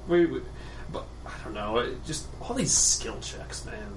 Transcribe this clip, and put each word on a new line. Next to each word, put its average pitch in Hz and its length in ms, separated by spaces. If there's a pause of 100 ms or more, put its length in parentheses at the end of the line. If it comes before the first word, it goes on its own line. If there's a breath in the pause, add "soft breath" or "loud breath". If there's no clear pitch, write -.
We, 175 200
we, 131 140 (500 loud breath)
but, - 120 (220)
I - 60 (120)
don't 117 100
know, 107 260
it 131 260
just, 156 200 (160)
all - 140
these 185 160
skill - 480
checks, - 460
man. 110 320